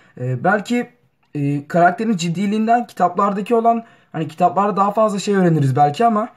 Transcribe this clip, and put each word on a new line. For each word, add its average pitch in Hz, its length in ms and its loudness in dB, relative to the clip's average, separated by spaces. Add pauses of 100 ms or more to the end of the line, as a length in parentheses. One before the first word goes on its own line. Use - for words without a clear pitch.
(200)
E, 127 240 -4
belki, 214 460 0 (440)
e, 143 340 -4
karakterin 190 480 2
ciddiliğinden 208 720 -2
kitaplardaki 196 680 -2
olan, 233 300 2 (280)
hani 156 160 -6
kitaplarda 180 480 0
daha 202 140 0
fazla 208 280 0
şey 202 160 -2
öğreniriz 156 420 2
belki 147 300 2
ama 220 300 0